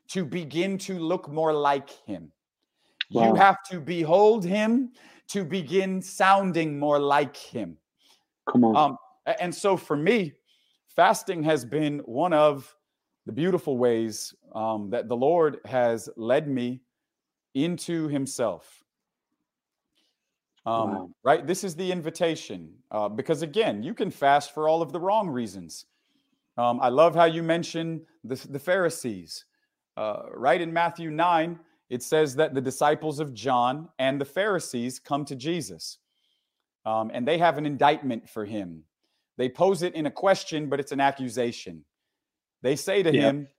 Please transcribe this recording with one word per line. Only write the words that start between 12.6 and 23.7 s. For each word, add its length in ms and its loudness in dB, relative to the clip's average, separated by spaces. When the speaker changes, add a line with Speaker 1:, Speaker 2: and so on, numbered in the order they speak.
Speaker 1:
the 60 -10
beautiful 440 0
ways, 560 0
um, 340 -4
that 200 -4
the 60 -2
Lord 500 2
has 500 0
led 320 0
me 340 -4
into 520 -2
himself. 760 -4
Um, 260 0
Speaker 2:
Wow. 180 -8
Speaker 1:
right? 220 4
This 200 -4
is 100 -6
the 160 -4
invitation, 840 -6
uh, 200 -2
because 320 -4
again, 420 -2